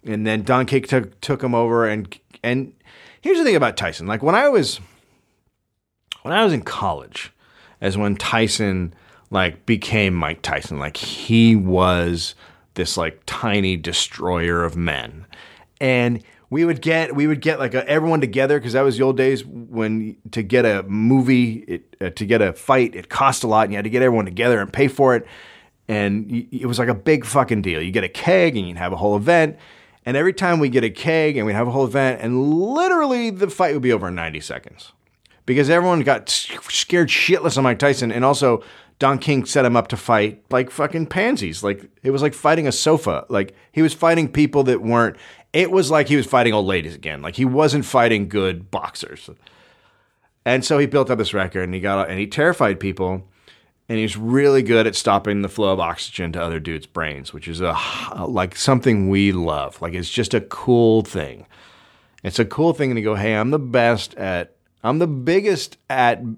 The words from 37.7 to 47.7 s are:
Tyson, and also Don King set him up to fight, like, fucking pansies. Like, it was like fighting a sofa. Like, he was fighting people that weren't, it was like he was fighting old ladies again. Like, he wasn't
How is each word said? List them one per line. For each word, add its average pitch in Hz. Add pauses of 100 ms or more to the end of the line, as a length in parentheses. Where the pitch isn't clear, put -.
Tyson, 131
and 120
also 131 (360)
Don 139
King 135
set 139
him 120
up 117
to 117
fight, 107
like, 131
fucking 156
pansies. 170
Like, 101 (120)
it 131
was 135
like 147
fighting 160
a 127
sofa. 139
Like, 101 (180)
he 156
was 156
fighting 165
people 143
that 123
weren't, 113 (360)
it 175
was 185
like 147
he 147
was 135
fighting 120
old 101
ladies 85
again. 73
Like, 82
he 127
wasn't 135